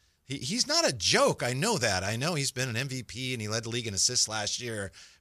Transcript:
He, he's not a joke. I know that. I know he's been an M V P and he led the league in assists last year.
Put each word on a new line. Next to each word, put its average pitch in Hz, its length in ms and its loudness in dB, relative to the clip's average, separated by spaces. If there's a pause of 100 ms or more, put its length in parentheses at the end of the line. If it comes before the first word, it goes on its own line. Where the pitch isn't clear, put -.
(260)
He, 139 120 -8
he's 226 300 0
not 320 200 2
a 175 60 2
joke. 208 500 4
I 123 100 0
know 180 240 2
that. 101 280 2
I 107 100 0
know 156 200 0
he's 139 160 -2
been 131 180 -2
an 110 80 -2
M 135 100 -2
V 127 160 -6
P 127 300 -6
and 113 80 -4
he 107 80 -4
led 113 140 -2
the 113 60 -6
league 117 180 -2
in 104 60 -4
assists 113 360 2
last 107 320 -2
year. 107 300 -6 (300)